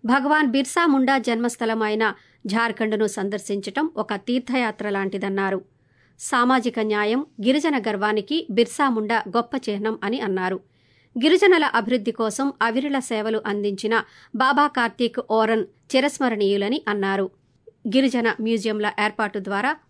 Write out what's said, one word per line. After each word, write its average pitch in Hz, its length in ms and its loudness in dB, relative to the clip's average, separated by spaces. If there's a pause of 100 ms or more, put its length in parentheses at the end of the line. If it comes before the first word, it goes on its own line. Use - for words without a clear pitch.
భగవాన్ 277 520 2
బిర్సా 277 300 2
ముండా 269 300 4 (120)
జన్మస్థలం 233 600 -2
అయిన 214 260 0 (320)
జార్ఖండ్ను 220 720 0
సందర్శించటం 202 720 -4 (160)
ఒక 208 240 -6
తీర్థయాత్ర 240 640 -2
లాంటిదన్నారు. 196 720 -2 (600)
సామాజిక 247 600 2 (120)
న్యాయం, 214 320 0 (220)
గిరిజన 294 300 2 (120)
గర్వానికి 208 520 -2 (200)
బిర్సా 254 280 2 (100)
ముండా 214 220 0 (180)
గొప్ప 233 140 -2 (180)
చిహ్నం 214 340 -2
అని 220 240 -4
అన్నారు. 185 320 -2 (560)
గిరిజనుల 320 500 6 (160)
అభివృద్ధి 226 400 -2
కోసం 226 260 -2 (140)
అవిరళ 262 380 0
సేవలు 220 420 -2 (120)
అందించిన 208 420 -2 (480)
బాబా 285 240 4 (100)
కార్తీక్ 233 420 -2 (200)
ఓరన్ 220 280 2 (260)
చిరస్మరణీయులని 226 880 0 (120)
అన్నారు. 196 340 0 (680)
గిరిజన 247 340 2 (180)
మ్యూజియంల 214 420 0 (160)
ఏర్పాటు 208 420 -2
ద్వారా 202 240 -2 (200)